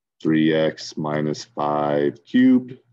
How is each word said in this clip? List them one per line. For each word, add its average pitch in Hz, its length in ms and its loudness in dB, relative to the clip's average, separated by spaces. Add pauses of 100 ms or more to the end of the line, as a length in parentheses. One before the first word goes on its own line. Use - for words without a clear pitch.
(220)
three 78 320 2
x 78 420 -4
minus 76 480 -4
five 73 800 -2
cubed. 127 540 2 (140)